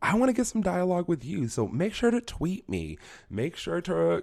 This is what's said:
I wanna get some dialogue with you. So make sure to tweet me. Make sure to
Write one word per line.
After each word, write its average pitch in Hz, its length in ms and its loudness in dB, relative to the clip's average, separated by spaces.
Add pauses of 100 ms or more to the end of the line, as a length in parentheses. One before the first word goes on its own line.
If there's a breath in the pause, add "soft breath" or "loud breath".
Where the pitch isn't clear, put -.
I - 140 2
wanna 247 180 4
get 240 120 0
some 220 140 -2
dialogue 180 480 0
with 151 160 0
you. 147 240 -2
So 113 180 0
make 175 280 -2
sure 240 160 4
to 240 100 2
tweet - 480 -6
me. 82 300 -4 (320 loud breath)
Make 117 260 -4
sure 170 240 -2
to 170 420 2